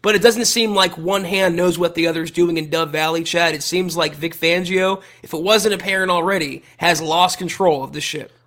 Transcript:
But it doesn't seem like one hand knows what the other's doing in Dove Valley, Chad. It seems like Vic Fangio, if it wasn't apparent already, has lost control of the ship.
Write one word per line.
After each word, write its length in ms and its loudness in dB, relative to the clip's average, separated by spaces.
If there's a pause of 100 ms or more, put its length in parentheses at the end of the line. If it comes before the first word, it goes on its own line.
But 140 2
it 60 2
doesn't 240 4
seem 280 0
like 240 2
one 240 -2
hand 320 0
knows 240 2
what 160 0
the 140 0
other's 240 -4
doing 240 2
in 140 -6
Dove 200 -2
Valley, 320 0
Chad. 320 0
It 80 -8
seems 340 -2
like 200 -2
Vic 180 -6
Fangio, 680 0 (220)
if 100 -12
it 100 -6
wasn't 340 2
apparent 340 -2
already, 540 0 (140)
has 220 0
lost 380 2
control 460 0
of 80 -14
the 80 -8
ship. 320 -8 (140)